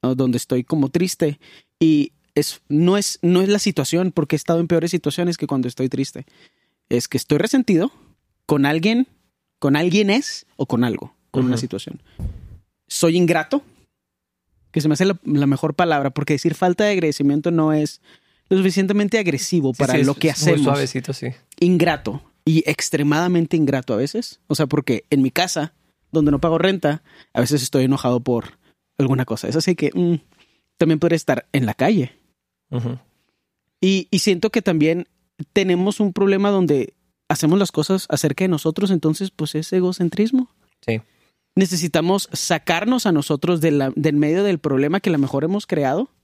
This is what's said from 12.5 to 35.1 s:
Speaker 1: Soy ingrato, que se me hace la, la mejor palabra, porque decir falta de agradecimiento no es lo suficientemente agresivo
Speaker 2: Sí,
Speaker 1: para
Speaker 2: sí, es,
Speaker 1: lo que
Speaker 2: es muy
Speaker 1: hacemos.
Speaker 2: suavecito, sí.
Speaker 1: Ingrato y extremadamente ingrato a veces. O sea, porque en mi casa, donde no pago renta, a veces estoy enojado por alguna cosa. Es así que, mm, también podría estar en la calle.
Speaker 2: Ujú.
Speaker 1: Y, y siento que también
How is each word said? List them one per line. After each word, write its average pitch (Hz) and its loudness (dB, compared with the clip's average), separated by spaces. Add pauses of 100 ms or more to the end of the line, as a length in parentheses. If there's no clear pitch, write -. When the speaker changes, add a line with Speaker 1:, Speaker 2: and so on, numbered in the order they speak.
Speaker 1:
Soy 165 2
ingrato, 175 2 (1080)
que 156 -2
se 147 0
me 147 2
hace 185 0
la, 190 -2
la 143 0
mejor 143 0
palabra, 151 0
porque 143 -4
decir 160 -2
falta 180 0
de 208 2
agradecimiento 156 0
no 156 2
es 151 -2 (480)
lo 190 4
suficientemente 196 2
agresivo 151 0
Speaker 2:
Sí, 123 -10
Speaker 1:
para 127 0
Speaker 2:
sí, 127 4
es, 131 4
Speaker 1:
lo 139 0
que 160 0
Speaker 2:
es 147 -4
muy 156 4
Speaker 1:
hacemos. 147 2
Speaker 2:
suavecito, 139 -2
sí. 127 -8 (340)
Speaker 1:
Ingrato 170 0 (220)
y 160 2
extremadamente 160 0
ingrato 135 0
a 101 0
veces. 143 -6
O 147 -2
sea, 151 0
porque 135 -2
en 139 2
mi 131 2
casa, 165 -4 (380)
donde 151 2
no 143 0
pago 165 0
renta, 170 0 (300)
a - -2
veces 127 0
estoy 135 0
enojado 131 0
por 120 -4 (400)
alguna 131 0
cosa. - -6
Es 113 -2
así 165 0
que, 147 -2
mm, 175 0 (640)
también 160 2
podría 170 2
estar 135 -2
en 131 0
la 101 -2
calle. 151 0 (520)
Speaker 2:
Ujú. 123 -6 (800)
Speaker 1:
Y, 190 0
y 190 0
siento 196 0
que 214 -2
también 165 0 (460)